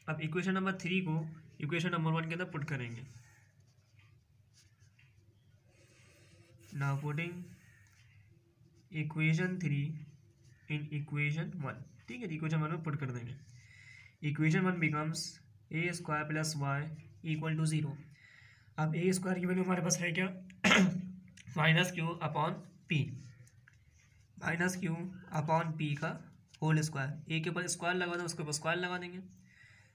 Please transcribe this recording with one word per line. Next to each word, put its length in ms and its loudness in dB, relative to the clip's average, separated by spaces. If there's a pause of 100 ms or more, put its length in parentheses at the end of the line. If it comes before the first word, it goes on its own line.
अब 140 -2
equation 320 0
number 260 2
three 220 0
को 120 0 (480)
equation 300 0
number 200 2
one 160 2
के 60 -2
अंदर 140 -2
पुट 180 -4
करेंगे। 380 -4 (3750)
Now 220 0
putting 360 -2 (1600)
equation 640 2
three 260 2 (840)
in 240 -2
equation 680 -2
one, 200 -6 (260)
ठीक 140 -10
है, 140 -6
इक्वेशन 220 0
वन 140 2
में 120 -4
put 160 -2
कर 120 -4
देंगे। 240 -8 (920)
Equation 380 4
one 140 2
becomes 460 0 (460)
A 200 0
square 320 -2
plus 320 -2
Y 300 0 (440)
इक्वल 260 0
टू 100 2
ज़ीरो। 300 0 (800)
अब 180 2
ए 180 4
स्क्वायर 260 0
की 60 0
वैल्यू 180 4
हमारे 180 2
पास 180 4
है 120 0
क्या, 160 2 (380)
<clears throat> 920 4
minus 340 6
q 120 -4 (200)
upon 300 0 (340)
p, 100 2 (1400)
minus 400 0
q 140 0 (460)
upon 400 2
p 200 0
का 120 -2 (520)
होल 200 6
स्क्वायर, 320 -2 (160)
ए 100 0
के 100 -2
ऊपर 200 -2
स्क्वायर 260 0
लगा 200 0
दें, 80 -2
उसके 200 -4
ऊपर 100 -4
स्क्वायर 260 0
लगा 180 -2
देंगे, 220 -8 (760)